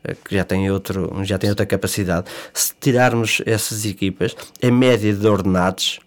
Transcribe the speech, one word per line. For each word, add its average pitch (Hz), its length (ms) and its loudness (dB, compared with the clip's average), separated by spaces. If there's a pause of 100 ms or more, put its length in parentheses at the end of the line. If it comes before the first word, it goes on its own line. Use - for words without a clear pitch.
eh, - 120 -8 (100)
que - 100 -6
já 92 100 2
têm 95 260 0
outro, 95 420 -4 (120)
já 98 140 -2
têm 104 120 0
outra 101 160 0
capacidade. 95 600 -2 (260)
Se - 280 -4
tirarmos 120 680 2
essas 110 380 -2
equipas, 95 500 -4 (280)
a 123 100 4
média 120 420 4
de 101 140 0
ordenados, 92 800 0